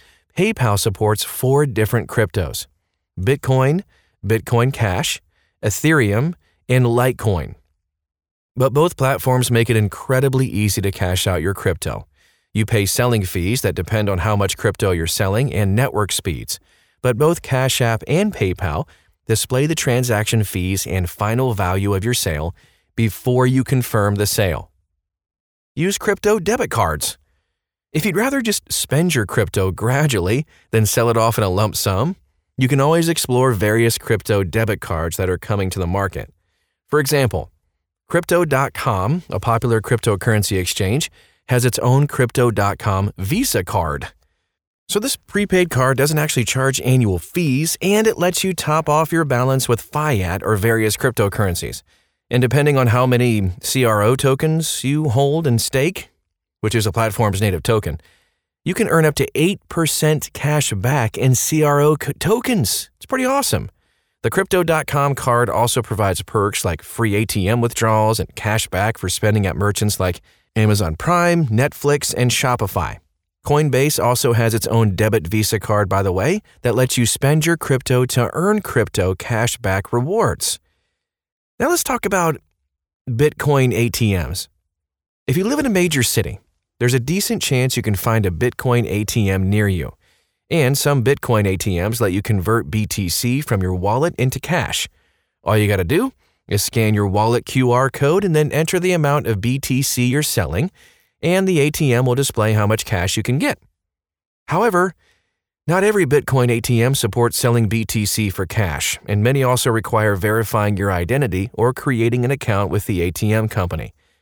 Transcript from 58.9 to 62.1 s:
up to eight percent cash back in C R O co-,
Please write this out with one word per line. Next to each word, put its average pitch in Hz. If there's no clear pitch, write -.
up 151
to -
eight 175
percent 156
cash 147
back 117
in 131
C 156
R 143
O 151
co-, -